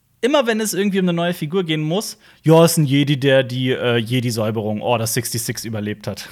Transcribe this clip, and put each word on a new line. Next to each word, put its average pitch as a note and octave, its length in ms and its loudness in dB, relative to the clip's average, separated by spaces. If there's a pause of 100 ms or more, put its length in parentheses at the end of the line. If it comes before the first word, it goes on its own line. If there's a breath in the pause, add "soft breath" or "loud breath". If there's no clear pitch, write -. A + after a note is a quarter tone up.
(240)
immer C4+ 240 2
wenn A3 120 0
es A3 140 -4
irgendwie G3 260 0
um F#3 60 2
eine F3 80 2
neue E3+ 200 -2
Figur F3 320 -4
gehen D#3 160 -2
muss, E3 360 -4 (260 soft breath)
ja, D#3+ 220 8
ist - 120 2
ein D#3 80 4
Jedi, C#3 340 2
der C3+ 240 4
die, B2+ 280 -2
äh, A#2 260 0
Jedi-Säuberung A2+ 840 -2
Order A2+ 240 0
sixty-six - 600 -6
überlebt G#2 420 -6
hat. G2 240 -10